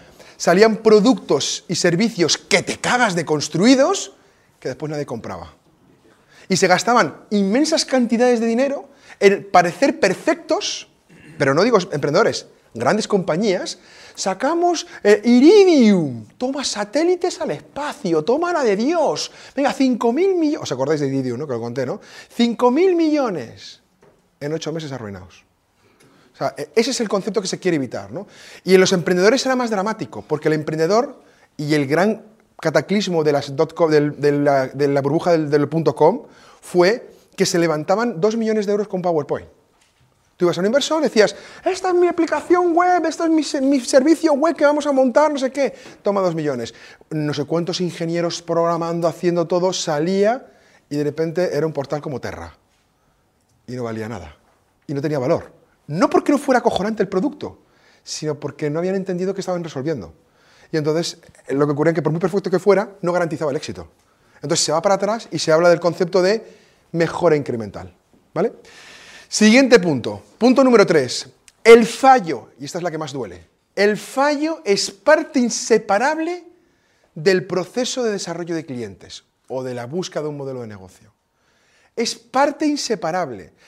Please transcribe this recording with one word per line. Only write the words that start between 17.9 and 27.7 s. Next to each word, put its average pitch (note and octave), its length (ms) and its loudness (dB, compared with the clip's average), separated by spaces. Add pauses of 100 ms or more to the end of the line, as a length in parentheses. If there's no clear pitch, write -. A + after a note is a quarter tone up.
toma D#4+ 260 0
la D#4+ 100 -2
de A3 140 2
Dios, B3 560 -2 (240)
venga, C#4 160 0
cinco B3 400 0
mil F#4 240 0
millones, D#4+ 280 -2
¿os - 100 -8
acordáis C#3 260 0
de D3 80 0
Iridium, B2+ 320 -4
no? D3+ 80 -8
Que B2+ 60 -6
lo A2+ 80 -6
conté, A#2+ 240 -6
¿no? F#3 160 -8 (260)
Cinco A#3 420 0
mil E4+ 280 2
millones B3 840 -4 (600)
en D3 100 -6
ocho D#3 220 -6
meses D#3 180 -8
arruinados. G2+ 540 -14 (880)
O - 40 -20
sea, C#3 200 -4
e-, C#3+ 180 -10
ese A#3 160 2
es - 80 -6
el A3+ 80 -4
concepto G3+ 340 -4
que F#3 60 -8
se - 120 -6
quiere F3 160 0